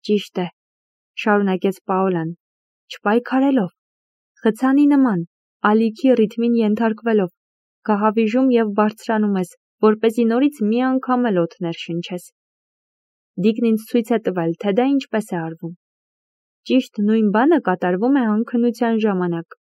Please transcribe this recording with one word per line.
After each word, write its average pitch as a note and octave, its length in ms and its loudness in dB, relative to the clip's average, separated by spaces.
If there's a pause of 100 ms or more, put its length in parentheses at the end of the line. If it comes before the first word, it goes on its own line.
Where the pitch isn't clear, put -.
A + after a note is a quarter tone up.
«Ճիշտ G#3 380 -2
է», - 20 -4 (720)
շարունակեց G3 580 0 (100)
Պաոլան, F#3 440 -2 (600)
չպայքարելով, A#3+ 800 0 (760)
խցանի C4 440 2
նման, C4 320 2 (440)
ալիքի A3 540 2
ռիթմին A#3 400 0
ենթարկվելով, A3 720 0 (560)
կահավիժում G#3+ 640 2
և A3+ 220 2
բարձրանում G#3+ 680 -2
ես, F3+ 140 -4 (300)
որպեսզի A3 440 2
նորից C4 360 0
մի A3 200 0
անգամ B3+ 480 -2
էլ F#3+ 80 0
օդներ E3+ 400 -4
շնչես։ F3 460 -10 (1120)
Դիկն A3+ 320 0
ինձ A3 160 -2
ցույց A#3 240 -2
է A#3 120 2
տվել, E3+ 360 -2
թե G3+ 160 -2
դա A#3+ 160 2
ինչպես C4 400 -4
է F3+ 80 -6
արվում։ E3 380 -10 (920)
Ճիշտ B3+ 400 -2
նույն A3 240 2
բանը C4 320 2
կատարվում F#3 560 0
է A#3+ 140 0
անքնության A#3 680 0
ժամանակ։ F3+ 600 -2